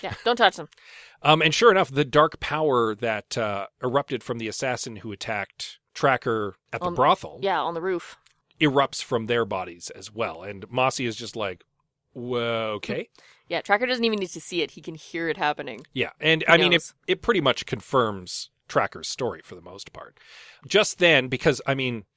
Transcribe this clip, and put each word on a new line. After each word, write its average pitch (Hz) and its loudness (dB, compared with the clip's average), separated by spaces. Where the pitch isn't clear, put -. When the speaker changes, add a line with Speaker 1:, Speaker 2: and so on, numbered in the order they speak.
Speaker 1:
Yeah, 175 -8
don't 233 2
touch 233 4
them. 156 -12
<laughs> - -20
Speaker 2:
Um, 156 6
and 156 4
sure 233 8
enough, 185 4
the 139 2
dark 147 4
power 127 2
that, 110 -4
uh, 101 -2
erupted 131 -2
from 123 -6
the 113 -6
assassin 120 -6
who 107 -12
attacked - -8
Tracker 113 0
at 117 -6
the 180 -4
Speaker 1:
On 175 -4
Speaker 2:
brothel 156 2
Speaker 1:
Yeah, 175 0
on 156 -2
the 165 -6
roof. 175 -6
Speaker 2:
Erupts 139 2
from 113 -2
their 117 2
bodies 90 -8
as 95 -16
well. 92 -6
And 98 -12
Mossy 127 0
is 113 -4
just 117 -12
like, 98 -6
"Whoa, 117 -4
okay." 123 -6
Speaker 1:
<laughs> - -20
Yeah, 165 -4
Tracker 208 2
doesn't 240 0
even 214 0
need 185 -4
to 165 -12
see 170 -4
it. - -4
He - -20
can 160 -12
hear 165 -8
it 151 -2
happening. 147 -4
Speaker 2:
Yeah, - -4
and, 160 2
Speaker 1:
He 160 -4
Speaker 2:
I 165 8
mean, 180 4
it, 170 4
Speaker 1:
knows. - -2
Speaker 2:
it 185 0
pretty 208 2
much 131 2
confirms 107 -2
Tracker's 104 -2
story 95 -6
for - -18
the 87 -18
most 90 -18
part. - -20
Just - 2
then, 151 6
because, 131 2
I 139 2
mean, 127 -4